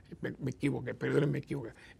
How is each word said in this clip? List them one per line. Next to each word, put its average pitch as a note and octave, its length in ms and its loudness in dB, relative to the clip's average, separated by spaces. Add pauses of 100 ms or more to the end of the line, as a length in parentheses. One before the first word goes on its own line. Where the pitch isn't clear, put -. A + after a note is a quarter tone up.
(200)
Me, - 180 -4
me C3 140 -2
equivoqué, B2 420 0
perdone, C3+ 320 4
me C#3+ 120 2
equivoqué. C#3 340 -6 (280)